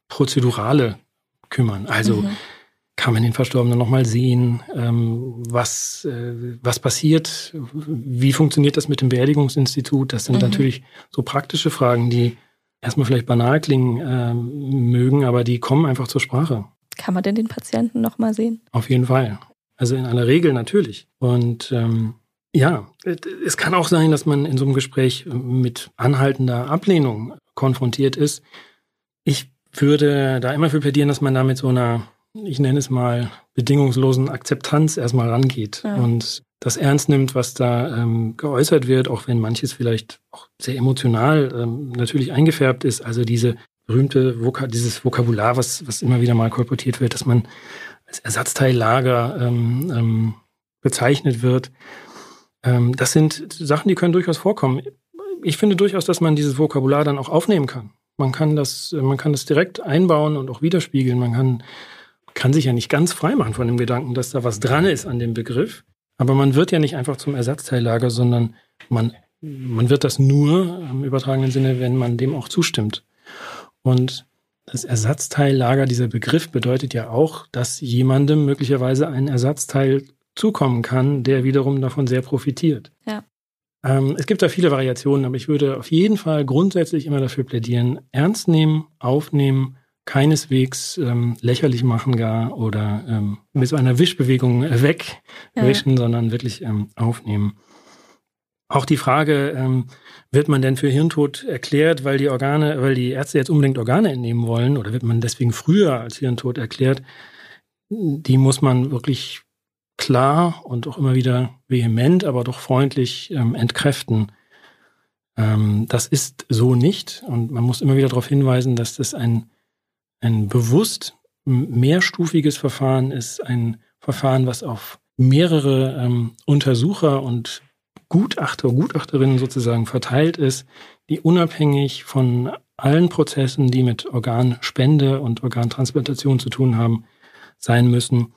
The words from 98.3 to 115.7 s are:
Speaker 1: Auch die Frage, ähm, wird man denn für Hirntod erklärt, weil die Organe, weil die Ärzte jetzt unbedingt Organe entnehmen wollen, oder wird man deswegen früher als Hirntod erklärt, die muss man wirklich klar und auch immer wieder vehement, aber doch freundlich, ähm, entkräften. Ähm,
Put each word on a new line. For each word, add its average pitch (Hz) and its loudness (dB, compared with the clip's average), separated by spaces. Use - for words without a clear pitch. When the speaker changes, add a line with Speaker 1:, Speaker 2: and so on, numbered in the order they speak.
Speaker 1:
Auch 131 0
die 151 2
Frage, 143 0
ähm, 131 -2
wird 147 2
man 135 2
denn 131 2
für 143 -2
Hirntod 147 0
erklärt, 151 0
weil 139 0
die 143 0
Organe, 143 0
weil 135 2
die 123 0
Ärzte 139 -2
jetzt 131 0
unbedingt 139 2
Organe 143 2
entnehmen 117 -2
wollen, 120 2
oder 107 -6
wird 123 -4
man 113 0
deswegen 120 -2
früher 156 2
als 117 -12
Hirntod 123 -4
erklärt, 131 -2
die 156 0
muss 135 4
man 131 2
wirklich - -6
klar 147 2
und 120 -6
auch 143 -10
immer 131 2
wieder 127 2
vehement, 123 2
aber 123 -2
doch 127 -6
freundlich, 131 -2
ähm, 120 0
entkräften. 117 0
Ähm, 107 2